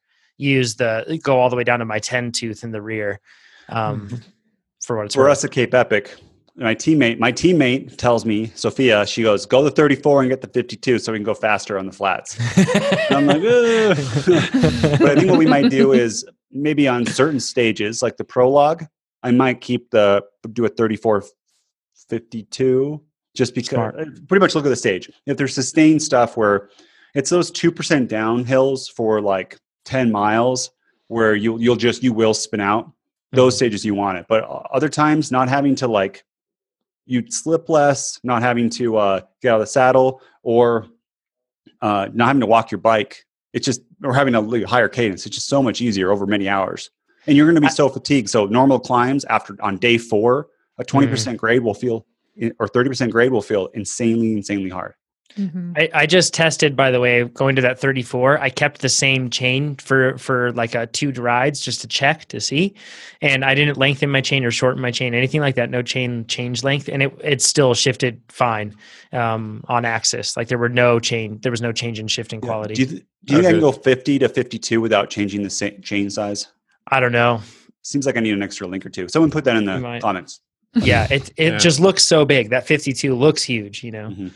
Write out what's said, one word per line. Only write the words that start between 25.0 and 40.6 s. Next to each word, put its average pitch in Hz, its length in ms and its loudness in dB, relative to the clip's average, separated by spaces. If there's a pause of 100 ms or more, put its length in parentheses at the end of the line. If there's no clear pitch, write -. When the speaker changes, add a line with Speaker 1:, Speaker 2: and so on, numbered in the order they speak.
Speaker 3:
If 135 120 -4
there's 139 160 -4
sustained 156 480 4
stuff 120 360 0
where 101 320 2 (440)
it's 139 160 -2
those 175 220 0
two 170 200 0
percent 151 380 0
downhills 123 840 0
for, 110 300 0
like, 95 380 -4 (260)
ten 127 260 0
miles, 113 600 0 (360)
where 113 280 2
you'll, 113 260 -2
you'll 117 140 4
just, 113 280 0
you 123 100 2
will 110 200 2
spin - 280 -6
out, 104 300 -2 (400)
those 127 220 6
Speaker 1:
Mm-hmm. - 40 -6
Speaker 3:
stages 110 280 -2
you 104 100 -2
want 98 220 -4
it. 87 100 -14
But 110 160 2
o-, - 300 -12
other 139 160 0
times, 151 420 0
not 127 180 2
having 139 260 2
to, 127 120 -4
like, 101 360 -2 (840)
you 123 240 -2
slip 160 400 -4
less, 143 540 2
not 123 180 0
having 120 300 2
to, 113 260 -2
uh, 98 240 2 (200)
get 127 80 0
out 113 60 4
of 110 60 4
the 104 60 -2
saddle, 131 540 2 (220)
or, 117 440 2 (920)